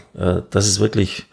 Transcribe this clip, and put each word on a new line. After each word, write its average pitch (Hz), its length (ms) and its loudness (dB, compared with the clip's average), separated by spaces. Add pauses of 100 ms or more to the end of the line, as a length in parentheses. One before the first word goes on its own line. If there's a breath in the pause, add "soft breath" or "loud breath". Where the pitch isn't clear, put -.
(140)
Äh, 92 360 0
das 101 180 2
ist 95 100 0
wirklich 107 540 0